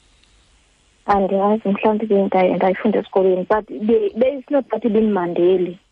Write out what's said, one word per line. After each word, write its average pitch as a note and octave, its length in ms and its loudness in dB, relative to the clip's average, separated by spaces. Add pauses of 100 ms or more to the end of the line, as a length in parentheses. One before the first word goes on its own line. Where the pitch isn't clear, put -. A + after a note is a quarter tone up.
(1040)
Andiyazi, G3+ 640 0
mhlawumbi G#3+ 380 0
ke G3 160 2
ndaye F#3 320 0
ndayifunda F#3+ 440 0
esikolweni, F#3+ 500 0
but G#3+ 180 -2
be-, G#3 480 0
be-, C4 220 0
it's B3+ 120 -14
not C#4+ 200 -2
that B3+ 140 -4
ibindimandeli, F3+ 920 0 (140)